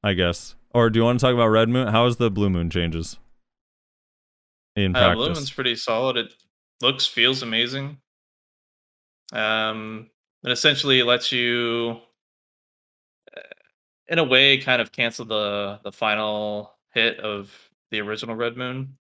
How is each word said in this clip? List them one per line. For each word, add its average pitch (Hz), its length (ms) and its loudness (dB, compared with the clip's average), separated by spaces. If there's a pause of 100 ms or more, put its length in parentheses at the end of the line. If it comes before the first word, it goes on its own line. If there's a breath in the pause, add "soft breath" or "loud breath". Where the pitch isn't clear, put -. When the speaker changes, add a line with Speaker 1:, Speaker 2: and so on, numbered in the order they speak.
Speaker 1:
I 101 120 0
guess. 87 400 -2 (180)
Or 117 160 4
do 113 100 2
you 113 60 4
wanna 120 140 2
talk 127 160 4
about 117 140 4
Red 110 200 6
Moon? 123 200 2
How 113 180 4
is 120 100 0
the 117 140 2
Blue 101 180 0
Moon 87 220 0
changes 82 480 -4 (1600)
in 95 200 2
Speaker 2:
Uh, 123 180 4
Blue 113 100 -2
Speaker 1:
practice? 165 160 -2
Speaker 2:
Moon's 135 120 -8
pretty 123 240 -4
solid. 123 400 -2
It 110 160 -6 (480)
looks, 135 260 0
feels 131 360 0
amazing. 127 560 -6 (1300)
Um, 110 760 -4 (340)
it 123 80 -6
essentially 135 520 2
lets 120 300 2
you, 117 680 -2 (1400)
uh, - 40 -16 (680)
in 170 100 0
a 165 60 2
way, 135 320 6
kind 131 240 0
of 110 120 -6
cancel 117 340 -6
the, 104 580 -4
the 101 80 -12
final 107 840 -4 (180)
hit 113 260 0
of 101 320 -8 (380)
the 107 100 -6
original 110 360 -8
Red 120 200 -6
Moon. 131 460 -10